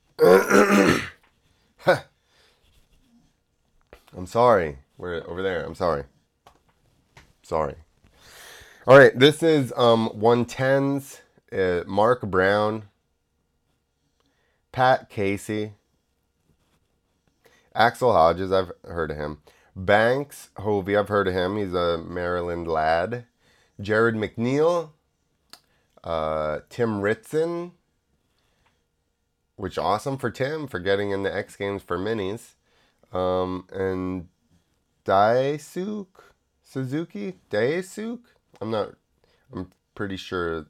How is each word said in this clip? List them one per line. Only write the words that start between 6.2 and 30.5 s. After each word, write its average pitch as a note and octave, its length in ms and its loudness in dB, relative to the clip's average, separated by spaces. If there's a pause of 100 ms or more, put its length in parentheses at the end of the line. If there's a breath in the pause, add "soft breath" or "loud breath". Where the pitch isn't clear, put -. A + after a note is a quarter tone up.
Sorry. D#2 340 -4 (1120 loud breath)
All C3 120 12
right. B2 180 10
This D3 260 4
is, D3 340 2
um, A#2 320 4
one A#2 360 2
tens. C#3 760 -2 (320)
Uh, F#2 340 -2
Mark G#2+ 360 0
Brown. G#2 640 0 (1800)
Pat B2+ 360 0
Casey. G#2 680 -6 (2000 soft breath)
Axel A#2+ 380 2
Hodges. F2 380 4
I've F#2 220 0 (100)
heard D#2+ 300 -6
of D2 40 -10
him. D2+ 220 -8 (380 soft breath)
Banks A2 800 0
Hovey. G2+ 400 -2
I've G2+ 120 0
heard G2+ 200 0
of F2+ 60 -2
him. F#2 220 -2
He's F#2+ 180 -6
a E2+ 240 0
Maryland F2 680 -6
lad. E2 600 -2 (540)
Jared A2 360 0
McNeil. C#3+ 760 -2 (1120)
Uh, D#2 680 -4
Tim A2 320 -4
Ritson. D#3+ 720 -4 (1800)
Which, F#2+ 240 -10
awesome G#2 400 -2
for B2 120 -6
Tim D3 360 -6